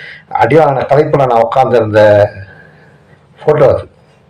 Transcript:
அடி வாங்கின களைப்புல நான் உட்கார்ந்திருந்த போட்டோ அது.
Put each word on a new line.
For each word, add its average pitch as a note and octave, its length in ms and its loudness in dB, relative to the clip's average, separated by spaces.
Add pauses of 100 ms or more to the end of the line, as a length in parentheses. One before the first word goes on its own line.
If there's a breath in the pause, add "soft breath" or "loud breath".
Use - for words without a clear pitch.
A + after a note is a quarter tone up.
(280 loud breath)
அடி A#2 280 -2
வாங்கின C#3 300 0
களைப்புல C#3 400 0
நான் A#2 160 0
உட்கார்ந்திருந்த A2+ 600 0 (1400 loud breath)
போட்டோ D3 220 0
அது. - 200 -4 (420)